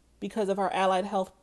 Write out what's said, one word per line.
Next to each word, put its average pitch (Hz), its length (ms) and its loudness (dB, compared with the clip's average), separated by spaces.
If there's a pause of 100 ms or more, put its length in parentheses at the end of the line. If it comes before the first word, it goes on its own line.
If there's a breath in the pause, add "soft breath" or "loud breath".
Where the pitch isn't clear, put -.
(200)
because 202 300 -2
of 196 80 0
our 196 160 0
allied 190 320 2
health 196 260 -2 (120)